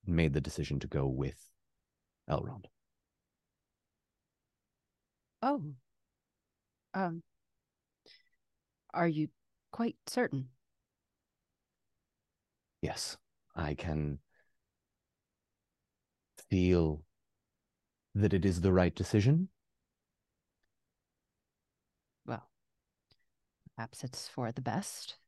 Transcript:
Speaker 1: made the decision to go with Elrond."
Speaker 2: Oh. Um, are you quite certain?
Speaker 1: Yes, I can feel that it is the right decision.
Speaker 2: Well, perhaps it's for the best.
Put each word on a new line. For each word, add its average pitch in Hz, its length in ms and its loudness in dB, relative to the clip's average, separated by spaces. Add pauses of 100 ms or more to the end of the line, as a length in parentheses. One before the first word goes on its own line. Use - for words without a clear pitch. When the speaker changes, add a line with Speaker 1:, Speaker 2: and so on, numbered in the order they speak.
Speaker 1:
made 82 280 4
the 71 80 2
decision 71 400 -4
to 71 60 -8
go 69 200 0
with 67 320 -4 (880)
Elrond." - 360 -4 (2750)
Speaker 2:
Oh. 254 220 0 (1300)
Um, 170 300 -4 (1700)
are 170 140 2
you 151 220 0 (420)
quite 233 240 -4 (120)
certain? 135 420 -2 (2250)
Speaker 1:
Yes, - 360 -6 (380)
I 76 180 -2
can 76 460 -4 (2250)
feel 87 540 4 (1120)
that 98 180 4
it 92 120 2
is 85 160 2
the 92 120 6
right 90 220 6
decision. 131 540 4 (2750)
Speaker 2:
Well, 120 220 -8 (1300)
perhaps - 280 -10
it's - 240 -10
for 120 240 -4
the 127 100 -8
best. - 540 -6 (120)